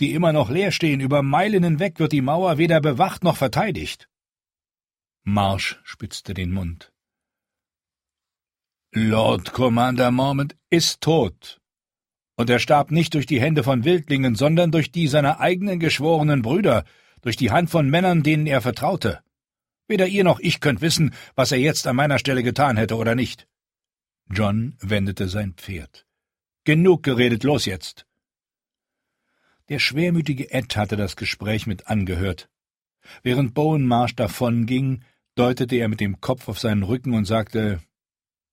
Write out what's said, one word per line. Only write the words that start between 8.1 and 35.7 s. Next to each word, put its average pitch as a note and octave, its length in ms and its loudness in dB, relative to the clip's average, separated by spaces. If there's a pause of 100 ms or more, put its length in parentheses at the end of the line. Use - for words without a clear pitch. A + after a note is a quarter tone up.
„Lord A2 600 0
Commander B2 580 2
Mormont C#3 460 0 (140)
ist - 320 0
tot. C#3+ 580 0 (760)
Und A#2 120 0
er B2 120 4
starb D3 300 2
nicht D#3+ 220 0
durch C#3+ 140 -2
die C3+ 140 0
Hände D3+ 220 2
von B2 220 0
Wildlingen, C#3 520 0
sondern E3 340 2
durch D#3 200 0
die E3 180 -2
seiner C#3+ 320 2
eigenen F3+ 400 -2
geschworenen D3+ 600 0
Brüder, B2 440 2 (360)
durch A#2 160 -4
die A#2 140 0
Hand D#3+ 180 2
von D3 220 2
Männern, F3 320 2
denen D3+ 240 0
er C3+ 160 0
vertraute. B2+ 600 -4 (640)
Weder F#3 200 0
ihr G3 180 0
noch E3 160 4
ich - 200 -2
könnt C#3+ 200 0
wissen, D#3 340 0 (200)
was C3 180 0
er C3 60 0
jetzt D3+ 280 0
an B2+ 100 -2
meiner C#3 220 0
Stelle C3 240 -2
getan B2 360 0
hätte A2 180 0
oder A2+ 180 0
nicht.“ - 320 -6 (840)
John G#2+ 500 -2
wendete G2 480 -4
sein G2 260 -6
Pferd. - 520 -16 (600)
Genug E3 380 4
geredet, A#2+ 400 2
los C#3 200 0
jetzt! - 440 -10 (1600)
Der D3 100 -4
schwermütige D3+ 720 -2
Ed - 260 -4
hatte G#2+ 200 -2
das G2+ 180 -4
Gespräch G#2 540 -6
mit F#2+ 180 -8
angehört. F#2 640 -4 (720)
Während B2+ 320 0
Bowen D3+ 320 0
Marsh A#2+ 300 2
davonging, B2 880 -2 (320)
deutete B2 400 0